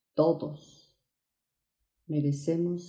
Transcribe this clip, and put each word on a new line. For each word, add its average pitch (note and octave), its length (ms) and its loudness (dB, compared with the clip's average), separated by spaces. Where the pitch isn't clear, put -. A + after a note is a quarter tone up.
todos - 800 -2
merecemos E3 840 0